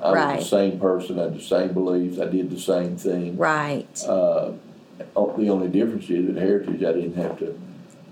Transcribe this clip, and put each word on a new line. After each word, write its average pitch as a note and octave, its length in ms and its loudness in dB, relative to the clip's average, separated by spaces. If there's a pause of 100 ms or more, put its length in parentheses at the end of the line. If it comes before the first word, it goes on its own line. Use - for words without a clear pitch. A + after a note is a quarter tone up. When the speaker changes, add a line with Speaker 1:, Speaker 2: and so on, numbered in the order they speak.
Speaker 1:
I F#2 100 4
Speaker 2:
Right. C#3+ 240 4
Speaker 1:
was - 80 -4
the - 120 2
same G2 240 2
person, F#2 380 0
I E2+ 60 0
had E2 120 -4
the - 60 -12
same F#2 320 0
beliefs, F2+ 440 0
I F2 80 -2
did F2 240 0
the F2 100 -8
same F2+ 360 0
thing." G2+ 400 -2
Speaker 2:
Right. D3+ 500 0 (200)
Speaker 1:
Uh, - 460 2 (600)
o-, G#2 220 0
the G#2+ 140 2
only F#2+ 180 2
difference G#2 420 0
is F2 200 2
at F#2+ 100 -2
Heritage F#2+ 420 2
I E2 100 2
didn't E2+ 240 -2
have E2 240 -4
to E2 180 -6 (540)